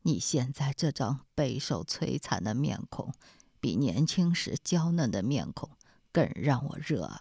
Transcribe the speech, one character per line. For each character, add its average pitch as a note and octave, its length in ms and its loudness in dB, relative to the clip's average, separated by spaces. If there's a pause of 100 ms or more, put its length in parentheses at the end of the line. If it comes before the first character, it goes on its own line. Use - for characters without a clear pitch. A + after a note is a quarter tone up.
你 C#3+ 180 2
现 C3 320 0
在 C#3 220 0
这 D#3 180 0
张 B2+ 340 -2 (100)
备 C#3 240 0
受 G#2+ 240 -2
摧 - 360 -2
残 - 240 -2
的 G#2+ 100 0
面 C3 360 0
孔， - 240 -8 (460)
比 E2+ 160 0
年 B2+ 300 2
轻 F3 280 2
时 - 300 -2
娇 E3+ 280 2
嫩 D3+ 200 2
的 F#2+ 100 0
面 A#2+ 300 0
孔 - 260 -10 (340)
更 D#3 240 4
让 C#3 300 2
我 - 120 -6
热 C3 280 -2 (160)